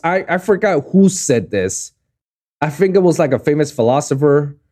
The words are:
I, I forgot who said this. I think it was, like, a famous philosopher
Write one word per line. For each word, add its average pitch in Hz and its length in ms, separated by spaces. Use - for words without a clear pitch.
I, 180 260
I 185 100
forgot 185 520
who 190 180
said 127 440
this. 95 400
I 147 80
think 185 280
it 196 60
was, 175 180
like, 143 120
a 127 60
famous 147 320
philosopher 143 840